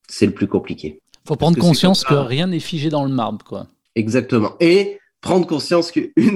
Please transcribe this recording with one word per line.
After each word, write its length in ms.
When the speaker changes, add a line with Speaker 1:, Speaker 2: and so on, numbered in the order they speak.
Speaker 1:
c'est 180
le 60
plus 160
compliqué. 520
Speaker 2:
Faut 100
prendre 200
Speaker 1:
Parce 140
que 60
c'est 100
Speaker 2:
conscience 180
Speaker 1:
comme 140
ça. 60
Speaker 2:
que 40
rien 200
n'est 120
figé 300
dans 140
le 60
marbre, 340
quoi. 240
Speaker 1:
Exactement. 680
Et 380
prendre 240
conscience 440
qu'une 220